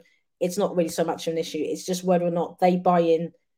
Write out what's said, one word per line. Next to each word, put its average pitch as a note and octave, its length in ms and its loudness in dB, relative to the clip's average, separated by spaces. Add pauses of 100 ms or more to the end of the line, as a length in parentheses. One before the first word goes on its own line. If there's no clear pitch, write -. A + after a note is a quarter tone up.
(400)
it's F3+ 180 -2
not G3 180 0
really E3+ 140 2
so F3 140 -2
much - 240 -4
of E3 60 -4
an E3 60 -2
issue. D#3+ 220 -6
It's - 240 -6
just F3+ 180 -4
whether F3 220 2
or F3 60 0
not E3+ 280 -4
they F3+ 160 4
buy F3+ 260 4
in E3 300 2 (260)